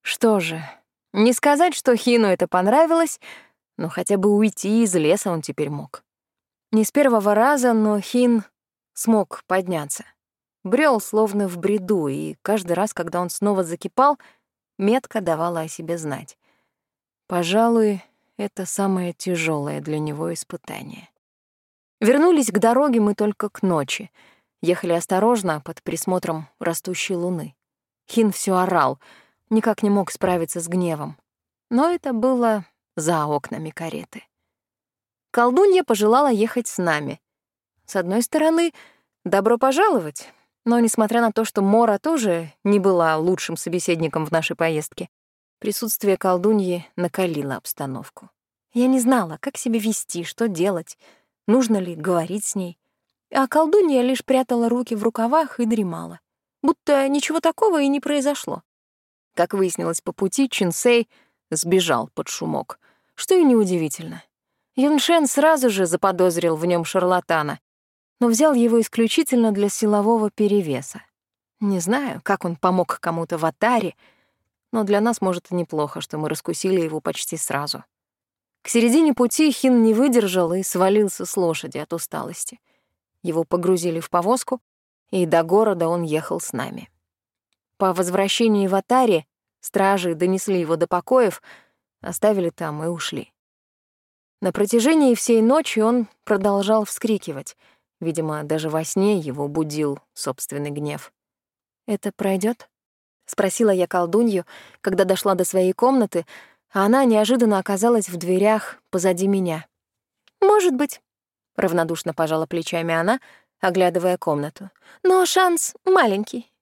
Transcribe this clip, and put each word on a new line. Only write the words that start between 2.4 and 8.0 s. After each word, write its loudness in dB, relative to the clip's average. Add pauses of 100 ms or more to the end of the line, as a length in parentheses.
понравилось, 2 (560)
но -6
хотя -2
бы 2
уйти 2
из 0
леса 2
он -4
теперь -6
мог. -12 (680)
Не 4
с -6
первого 4
раза, 4
но 2